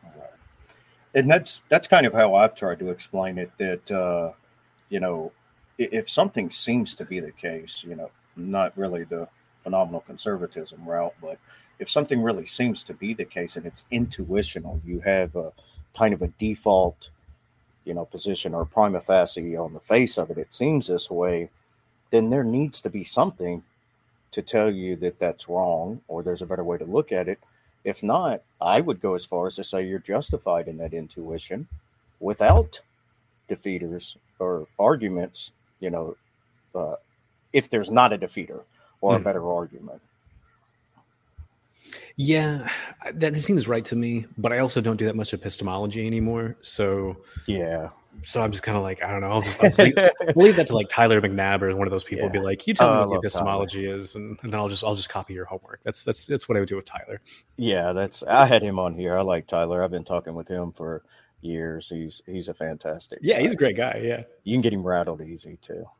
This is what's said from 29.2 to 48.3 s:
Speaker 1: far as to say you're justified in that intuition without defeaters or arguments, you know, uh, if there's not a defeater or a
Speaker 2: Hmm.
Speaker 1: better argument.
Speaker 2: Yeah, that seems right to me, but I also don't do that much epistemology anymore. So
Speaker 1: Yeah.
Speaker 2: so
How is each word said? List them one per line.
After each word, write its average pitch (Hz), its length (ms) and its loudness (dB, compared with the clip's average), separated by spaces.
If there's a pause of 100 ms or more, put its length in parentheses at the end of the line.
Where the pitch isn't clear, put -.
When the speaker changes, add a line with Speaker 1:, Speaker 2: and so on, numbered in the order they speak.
Speaker 1:
far 90 240 -2
as 92 80 -10
to 98 80 -8
say 95 220 -4
you're 95 140 -6
justified 98 680 -2
in 80 100 -12
that 82 160 -8
intuition 82 760 -10 (520)
without - 600 4 (680)
defeaters 87 680 -8 (240)
or 90 280 -4 (100)
arguments, 101 760 0 (280)
you 92 100 -4
know, 85 260 -6 (580)
uh, 78 220 -6 (560)
if 139 180 2
there's 104 200 -2
not 120 220 6
a 101 60 -4
defeater 87 460 -10 (380)
or 98 140 4
a 90 40 2
Speaker 2:
Hmm. - 20 -8
Speaker 1:
better 87 300 -2
argument. 85 500 -8 (2250)
Speaker 2:
Yeah, 147 520 2 (460)
that 156 220 0
seems 147 320 2
right 113 180 0
to 117 100 -2
me, 117 300 -2 (100)
but 113 160 0
I 120 60 0
also 127 220 2
don't 110 160 2
do 107 100 0
that 110 100 2
much 107 160 -2
epistemology 101 760 -4
anymore. 113 560 -2
So 98 600 -2 (240)
Speaker 1:
Yeah. 82 440 -2 (340)
Speaker 2:
so - 180 -2